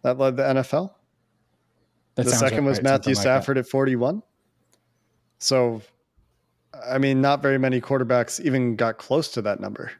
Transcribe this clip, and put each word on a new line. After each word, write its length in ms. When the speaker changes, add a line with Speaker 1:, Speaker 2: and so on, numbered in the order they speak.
Speaker 1:
That 160
led 180
the 120
N 80
F 180
L. 240
Speaker 2:
That 100
Speaker 1:
The 60
Speaker 2:
sounds 100
Speaker 1:
second 240
Speaker 2:
right, 60
Speaker 1:
was 80
Speaker 2:
right, 60
Speaker 1:
Matthew 300
Speaker 2:
something 160
like 60
that. 60
Speaker 1:
Stafford 160
at 80
forty-one. 560
So, 440
I 100
mean, 220
not 220
very 160
many 220
quarterbacks 600
even 360
got 220
close 340
to 100
that 160
number. 420